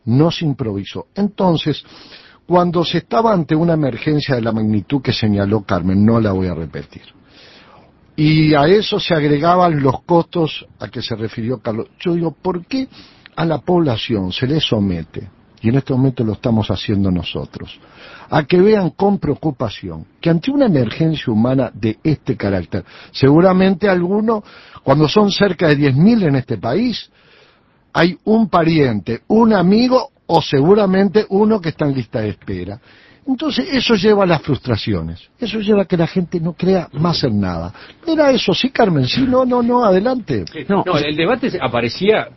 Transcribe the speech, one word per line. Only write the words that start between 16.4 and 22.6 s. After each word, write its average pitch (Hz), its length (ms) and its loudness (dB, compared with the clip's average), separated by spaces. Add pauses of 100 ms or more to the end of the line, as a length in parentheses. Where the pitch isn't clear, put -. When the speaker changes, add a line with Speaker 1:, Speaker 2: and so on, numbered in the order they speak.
Speaker 1:
haciendo 98 400 -2
nosotros, 82 680 -8 (500)
a 151 140 0
que 180 160 2
vean 196 300 4
con 196 300 0
preocupación 117 840 -6 (140)
que 170 120 -2
ante 165 180 0
una 285 160 2
emergencia 147 640 0
humana 123 420 0
de 110 300 -4
este 139 320 -2
carácter, 95 480 -4 (280)